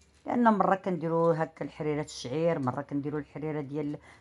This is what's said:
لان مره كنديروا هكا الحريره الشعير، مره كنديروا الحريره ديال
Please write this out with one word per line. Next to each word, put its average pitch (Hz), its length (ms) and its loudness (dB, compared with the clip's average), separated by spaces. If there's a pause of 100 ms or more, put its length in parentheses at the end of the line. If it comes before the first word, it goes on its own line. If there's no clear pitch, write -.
(260)
لان 247 180 0
مره 190 320 6
كنديروا 165 680 2
هكا 156 220 -8
الحريره 151 360 -4
الشعير، 156 580 -2
مره 131 220 -2
كنديروا 143 380 -6
الحريره 151 420 -6
ديال 147 360 -6 (240)